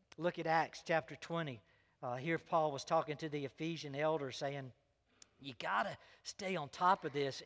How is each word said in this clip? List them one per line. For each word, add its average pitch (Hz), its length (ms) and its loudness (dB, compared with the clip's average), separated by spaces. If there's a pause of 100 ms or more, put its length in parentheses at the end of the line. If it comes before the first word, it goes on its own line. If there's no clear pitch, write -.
(160)
Look 170 220 -2
at 160 80 -4
Acts 160 400 2
chapter 160 300 0
twenty. 156 440 -6 (420)
Uh, 123 140 -2
here 156 220 0
Paul 156 340 2
was 135 120 -4
talking 151 340 2
to 160 100 -4
the 147 160 -4
Ephesian 151 500 -6
elders 147 420 0
saying, 139 360 -4 (680)
"You 135 180 -12
gotta 190 380 0 (260)
stay 190 340 -4
on 147 120 -4
top 185 360 4
of 147 80 -4
this 139 320 0